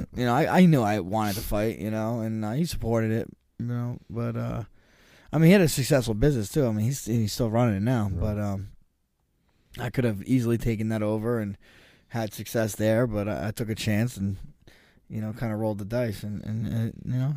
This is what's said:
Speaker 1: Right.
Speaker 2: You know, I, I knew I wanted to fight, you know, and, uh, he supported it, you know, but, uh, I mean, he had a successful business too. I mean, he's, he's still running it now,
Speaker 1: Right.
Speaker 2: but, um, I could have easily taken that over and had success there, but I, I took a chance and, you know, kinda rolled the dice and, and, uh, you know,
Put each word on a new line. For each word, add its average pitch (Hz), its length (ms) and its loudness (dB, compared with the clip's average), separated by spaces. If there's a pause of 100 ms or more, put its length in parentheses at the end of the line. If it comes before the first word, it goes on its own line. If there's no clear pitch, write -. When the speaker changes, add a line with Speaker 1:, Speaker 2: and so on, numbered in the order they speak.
Speaker 1:
Right. - 60 -4 (100)
Speaker 2:
You 120 100 -2
know, 120 80 2
I, 147 260 2
I 185 60 10
knew 147 160 6
I 104 180 2
wanted 101 360 -2
to 113 40 -4
fight, 107 380 -2
you 98 120 -4
know, 110 300 -2
and, 110 240 -4
uh, 107 80 -4
he 160 140 -2
supported 113 440 -2
it, 104 180 -2 (300)
you 120 80 -6
know, 120 320 -6 (120)
but, 117 260 -6
uh, 117 260 -6 (680)
I 147 60 0
mean, 160 80 8
he 170 60 10
had 202 100 8
a 156 60 4
successful 123 460 2
business 113 360 2
too. 143 160 2
I 110 60 2
mean, 107 120 0
he's, 131 220 -4
he's 110 260 0
still 117 180 0
running 117 260 4
it 98 60 0
now, 117 300 2
Speaker 1:
Right. 85 80 -4
Speaker 2:
but, 107 180 0
um, 101 300 -4 (1080)
I 123 120 -6
could 127 140 -2
have 104 180 -2
easily 120 340 2
taken 110 320 0
that 110 140 -2
over 110 360 0
and 101 200 -4 (500)
had 113 240 -4
success 110 440 -2
there, 110 300 2
but 104 220 -2
I, 82 200 -4
I - 20 -4
took 113 180 -6
a 110 60 -2
chance 110 420 0
and, 98 220 -2 (720)
you 110 100 -8
know, 107 180 -6
kinda 113 160 -2
rolled 107 240 -2
the 104 60 -8
dice 117 380 -4
and, 104 220 -8
and, 110 220 -4
uh, 113 260 -2 (120)
you 127 140 -4
know, 135 180 -2